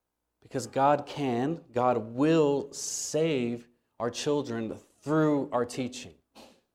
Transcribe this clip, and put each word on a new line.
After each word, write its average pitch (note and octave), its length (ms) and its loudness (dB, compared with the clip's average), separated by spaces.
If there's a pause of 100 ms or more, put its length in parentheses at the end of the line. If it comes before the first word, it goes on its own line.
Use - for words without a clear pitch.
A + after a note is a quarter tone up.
(420)
Because B2 240 -6
God C#3 400 2
can, C#3 560 -2 (120)
God A#2+ 420 0
will D3 560 2
save C3 960 -2 (320)
our A#2 100 -2
children A#2+ 640 -2 (280)
through D3+ 480 2
our A#2+ 140 2
teaching, A#2+ 480 -8 (600)